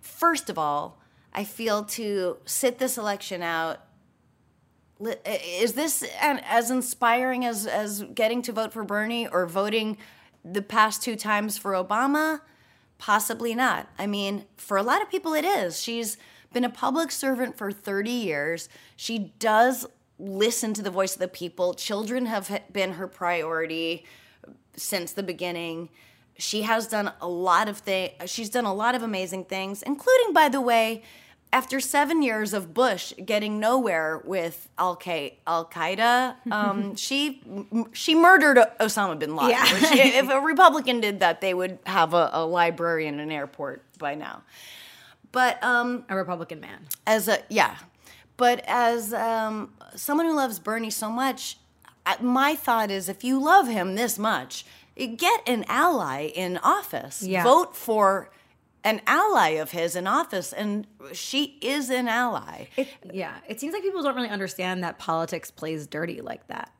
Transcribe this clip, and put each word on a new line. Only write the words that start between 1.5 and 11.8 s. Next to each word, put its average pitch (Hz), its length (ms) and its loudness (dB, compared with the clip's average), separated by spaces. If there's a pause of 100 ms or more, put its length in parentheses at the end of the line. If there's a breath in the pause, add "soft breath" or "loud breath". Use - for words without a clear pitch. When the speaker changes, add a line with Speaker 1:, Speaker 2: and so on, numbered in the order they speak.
Speaker 1:
to 202 600 -4
sit 247 340 -2
this 254 180 -2
election 196 460 -6
out, 165 360 -2 (1200)
li-, 226 160 -6 (100)
i-, 180 160 -4 (200)
is 226 120 0
this 294 300 -2 (180)
an, 277 240 0
as 233 260 0
inspiring 247 760 0
as, 220 220 -4
as 208 360 -4 (120)
getting 233 260 0
to 240 100 -8
vote 220 220 -4
for 226 100 -8
Bernie 214 440 -4
or 180 180 0
voting 208 520 -2 (460 loud breath)
the 190 200 -6
past 214 400 2
two 233 120 -4
times 208 420 -2
for 196 160 -4
Obama? 277 680 0 (560 soft breath)